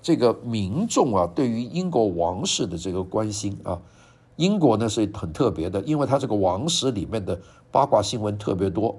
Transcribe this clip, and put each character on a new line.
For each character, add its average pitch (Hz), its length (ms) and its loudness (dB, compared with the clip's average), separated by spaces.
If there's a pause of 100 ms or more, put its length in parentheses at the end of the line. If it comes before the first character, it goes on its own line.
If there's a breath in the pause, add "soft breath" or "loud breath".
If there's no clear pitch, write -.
这 165 140 2
个 113 180 4 (100)
民 113 440 -2
众 160 280 2
啊， 90 180 4
对 139 140 2
于 117 140 -2
英 175 280 -4
国 117 160 4
王 90 380 0
室 101 220 -2
的 85 100 -6
这 90 140 -6
个 92 120 -2
关 107 300 -2
心 101 300 -6
啊。 92 180 -6 (560 soft breath)
英 196 220 2
国 127 180 6
呢 113 120 2
是 107 260 0
很 82 180 -8
特 - 180 2
别 82 180 -2
的， 98 140 -2
因 151 160 0
为 139 80 0
它 135 120 2
这 117 80 -4
个 107 80 -2
王 98 340 0
室 135 240 0
里 101 140 -4
面 107 180 -4
的 87 160 -6 (320 loud breath)
八 131 120 4
卦 113 160 4
新 107 200 -2
闻 104 180 -2
特 - 160 -2
别 95 160 0
多 107 280 -2